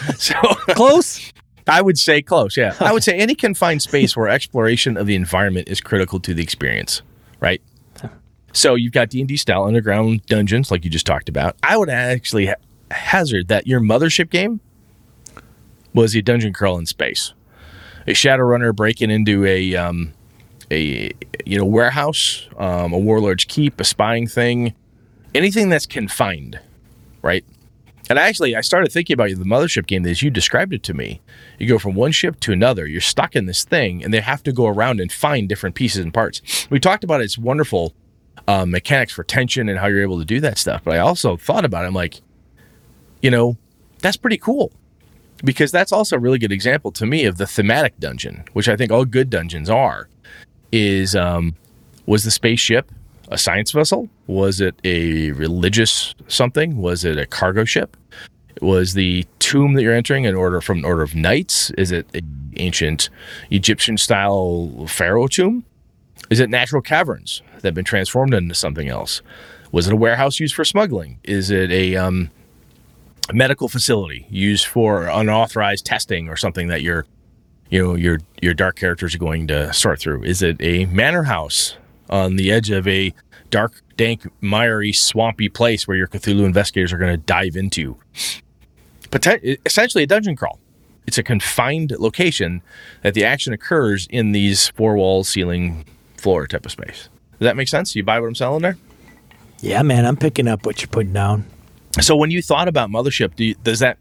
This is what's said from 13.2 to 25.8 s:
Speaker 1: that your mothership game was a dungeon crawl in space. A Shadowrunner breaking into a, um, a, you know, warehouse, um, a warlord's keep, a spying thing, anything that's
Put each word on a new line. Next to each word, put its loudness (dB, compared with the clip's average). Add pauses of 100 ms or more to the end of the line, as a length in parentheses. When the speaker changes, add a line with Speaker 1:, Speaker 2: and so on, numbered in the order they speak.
Speaker 1:
that 0
your 2
mothership 2
game -2 (1300)
was 4
a 2
dungeon 0
crawl 0
in -6
space. -6 (760)
A 0
Shadowrunner 4
breaking 2
into 4
a, 2
um, -4 (580)
a, -2 (340)
you -2
know, 2
warehouse, 0 (100)
um, -2
a 0
warlord's 2
keep, -2
a -4
spying 0
thing, 0 (600)
anything 2
that's 2